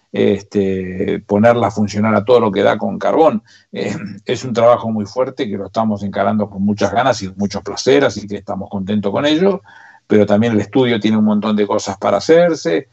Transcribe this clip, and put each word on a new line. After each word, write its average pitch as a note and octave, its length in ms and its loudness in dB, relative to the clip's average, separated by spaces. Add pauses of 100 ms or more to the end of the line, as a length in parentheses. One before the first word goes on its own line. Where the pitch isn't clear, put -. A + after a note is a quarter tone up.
(120)
este, F#2+ 1120 -2
ponerla A2 420 4
a - 20 -4
funcionar G#2+ 440 -2
a G#2 120 0
todo B2 140 4
lo G#2+ 120 0
que G2 100 0
da A2+ 140 2
con G#2 220 -6
carbón. C#3+ 440 2 (300)
Eh, - 240 -6 (300)
es B2+ 180 -4
un B2+ 80 -6
trabajo A2+ 380 4
muy G#2+ 160 -4
fuerte B2+ 420 -4
que G2 80 -6
lo G2 120 -8
estamos G#2+ 340 -2
encarando G2+ 480 -2
con G2 120 -6
muchas G#2 300 0
ganas A#2+ 300 0
y F#2+ 140 -8
mucho G2 260 -4
placer, C3+ 420 2
así A2 240 -2
que G2+ 80 -8
estamos F#2+ 320 -10
contentos G2+ 420 -4
con B2+ 140 -2
ello, F3+ 380 0 (440)
pero G#2 200 4
también G#2+ 260 2
el G#2 80 2
estudio A#2+ 400 0
tiene A2 160 0
un G#2+ 80 2
montón G#2+ 320 0
de G#2 100 2
cosas G2+ 300 -4
para G#2 220 0
hacerse, E3 760 2